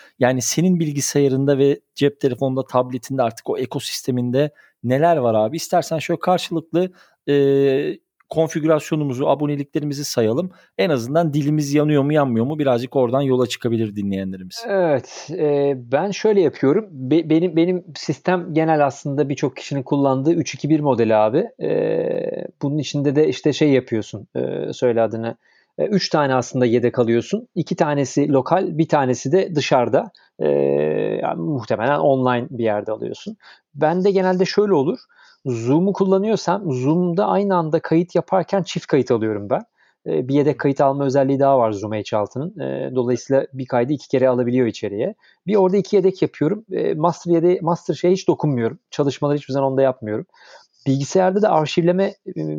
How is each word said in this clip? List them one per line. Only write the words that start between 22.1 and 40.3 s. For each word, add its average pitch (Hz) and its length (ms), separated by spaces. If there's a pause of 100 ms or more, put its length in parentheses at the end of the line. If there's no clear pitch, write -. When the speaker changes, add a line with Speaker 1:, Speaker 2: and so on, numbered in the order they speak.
Speaker 2:
bunun 143 160
içinde 143 380
de 156 120
işte 147 260
şey 151 160
yapıyorsun, 117 680
e, 131 380
söyle 117 280
adını. 113 360 (400)
E, - 80
üç 202 240
tane 143 260
aslında 123 300
yedek 120 340
alıyorsun. 117 560
İki 180 200
tanesi 147 540
lokal, 160 480
bir 160 100
tanesi 135 440
de 180 240
dışarıda. 156 560 (280)
E, 73 100 (720)
yani 170 200
muhtemelen 139 580
online 131 500
bir 117 140
yerde 107 280
alıyorsun. 117 460 (380)
Bende 170 360
genelde 185 340
şöyle 202 280
olur. 156 260 (460)
Zoom'u 135 480
kullanıyorsam 190 800
Zoom'da 165 560
aynı 196 280
anda 165 240
kayıt 170 360
yaparken 185 480
çift - 220
kayıt 135 260
alıyorum 107 380
ben. 151 120 (460)
E, 151 200
bir 139 80